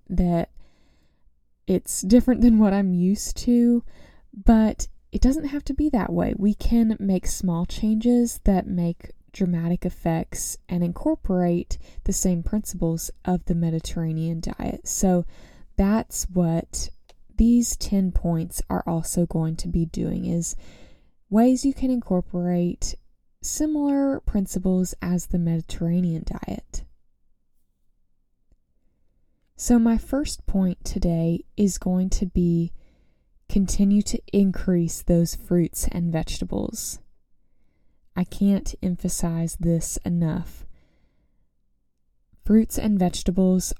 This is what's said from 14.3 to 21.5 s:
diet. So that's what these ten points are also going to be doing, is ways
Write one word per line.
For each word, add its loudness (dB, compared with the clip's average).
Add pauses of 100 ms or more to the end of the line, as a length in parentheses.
diet. -6
So 2 (520)
that's 0
what -2 (480)
these 4
ten -2
points -2
are -4
also -2
going -2
to -6
be 0
doing, -4
is -4 (760)
ways 4